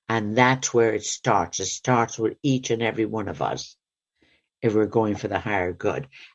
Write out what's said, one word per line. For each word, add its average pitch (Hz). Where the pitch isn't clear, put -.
And 110
that's 131
where 113
it 107
starts. -
It 95
starts 117
with 110
each 131
and 113
every 110
one 104
of 71
us 60
if 110
we're 107
going 110
for 104
the 98
higher 92
good. 87